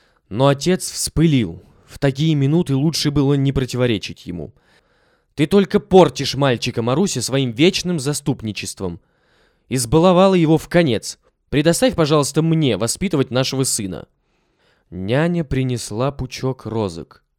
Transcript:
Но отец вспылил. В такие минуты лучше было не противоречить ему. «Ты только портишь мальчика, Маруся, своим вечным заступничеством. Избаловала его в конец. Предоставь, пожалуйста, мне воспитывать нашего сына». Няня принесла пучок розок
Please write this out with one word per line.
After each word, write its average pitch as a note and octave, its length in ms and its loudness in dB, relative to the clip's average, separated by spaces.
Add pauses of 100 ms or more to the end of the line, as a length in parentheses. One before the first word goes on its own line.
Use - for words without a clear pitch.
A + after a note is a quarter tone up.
(280)
Но B2 200 0
отец D#3 420 0
вспылил. B2+ 720 0 (240)
В - 140 -20
такие C#3 340 0
минуты C#3+ 400 0
лучше D3 360 -2
было C#3 240 2
не C#3 180 0
противоречить B2 720 -4
ему. F2 280 -12 (840)
«Ты D#3 100 0
только G3+ 320 2
портишь D#3 560 4
мальчика, B2 480 0
Маруся, C3+ 400 0
своим B2+ 300 -2
вечным E3+ 480 0
заступничеством. G#2+ 1000 -6 (680)
Избаловала E3+ 640 4
его D#3+ 240 4
в - 100 -14
конец. D3+ 500 0 (300)
Предоставь, E3 460 2
пожалуйста, D#3 480 2
мне D#3+ 340 2
воспитывать C3+ 540 -2
нашего C3 340 -2
сына». F#2+ 420 -6 (840)
Няня C#3+ 540 -2
принесла B2+ 640 -4
пучок C3 560 -8
розок G2+ 580 -6 (140)